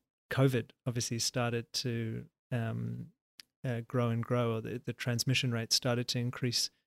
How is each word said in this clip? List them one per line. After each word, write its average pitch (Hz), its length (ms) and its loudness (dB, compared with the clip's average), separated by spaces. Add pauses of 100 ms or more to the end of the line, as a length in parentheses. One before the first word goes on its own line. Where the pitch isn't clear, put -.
(320)
covid 127 400 4 (140)
obviously 120 340 -2
started 117 540 0
to, 117 520 -2 (260)
um, 117 560 -2 (580)
uh, 120 220 -2
grow 120 220 2
and 113 140 2
grow, 120 320 0
or 110 60 -4
the, 113 240 -6
the 123 80 -4
transmission 123 580 0
rate 113 200 -4
started 120 380 2
to 123 100 -2
increase 123 500 0 (180)